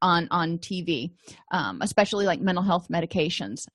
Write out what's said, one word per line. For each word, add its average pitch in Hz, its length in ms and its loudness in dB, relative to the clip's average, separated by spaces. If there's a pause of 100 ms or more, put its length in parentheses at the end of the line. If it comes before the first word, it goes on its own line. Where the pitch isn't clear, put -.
on, 170 300 4
on 170 280 0
T 180 220 -6
V, 165 320 -2 (380)
um, 104 300 -2
especially, 202 440 2
like, 185 140 2
mental 185 240 2
health 180 280 2
medications. 165 840 -2